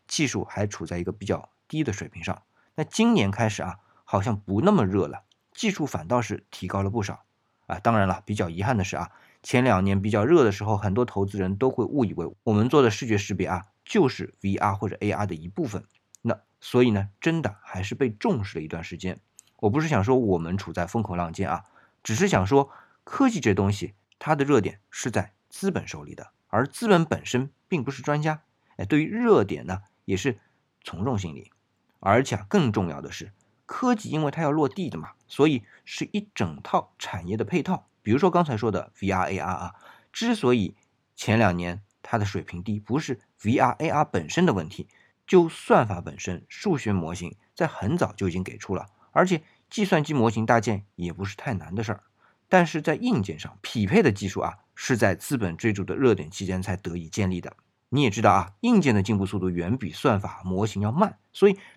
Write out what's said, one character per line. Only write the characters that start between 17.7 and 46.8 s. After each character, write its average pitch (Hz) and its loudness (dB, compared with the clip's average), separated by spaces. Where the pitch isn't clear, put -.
是 104 -6
被 131 0
重 113 -2
视 82 -10
了 78 -6
一 78 -10
段 82 -8
时 85 -12
间。 90 -8
我 107 2
不 139 2
是 156 -2
想 123 4
说 127 4
我 104 2
们 82 -4
处 85 -10
在 85 -4
风 113 -2
口 90 -6
浪 85 -4
尖 87 -2
啊， 87 -4
只 - -2
是 185 2
想 95 4
说 139 4
科 - 2
技 214 -2
这 107 2
东 98 2
西， 98 -6
它 151 -2
的 139 0
热 139 6
点 - -6
是 - -8
在 95 -4
资 190 -4
本 - -4
手 76 -14
里 - -18
的， - -20
而 113 2
资 226 -6
本 175 6
本 92 -4
身 131 -2
并 156 -2
不 135 -4
是 131 -16
专 147 0
家。 156 -4
哎， - -6
对 151 2
于 160 -2
热 214 4
点 76 -6
呢， 92 -6
也 98 0
是 110 -2
从 85 -10
众 120 -2
心 82 -8
理。 - -20
而 107 4
且 120 -4
啊， 98 -12
更 156 4
重 98 0
要 78 -8
的 71 -14
是， - -14
科 - 0
技 - -4
因 156 -2
为 139 0
它 165 -6
要 147 2
落 147 2
地 170 -6
的 82 -8
嘛， 78 -12
所 - 2
以 131 2
是 - -8
一 208 -4
整 80 -6
套 - -2
产 85 -10
业 101 -2
的 110 -4
配 139 0
套。 - -6
比 107 0
如 123 4
说 180 4
刚 175 4
才 135 -2
说 110 0
的 92 -6
V 95 -2
R、 92 0
A 95 -4
R 82 -4
啊， - -8
之 233 0
所 127 2
以 101 0
前 - 2
两 92 4
年 87 -6
它 - -2
的 104 0
水 98 -4
平 87 -12
低， 104 -4
不 113 -4
是 143 -6
V 117 2
R、 123 4
A 156 -2
R 147 2
本 80 -4
身 180 2
的 147 4
问 82 -4
题， - -14
就 170 6
算 165 4
法 90 -6
本 78 -12
身、 - -10
数 180 -2
学 110 -2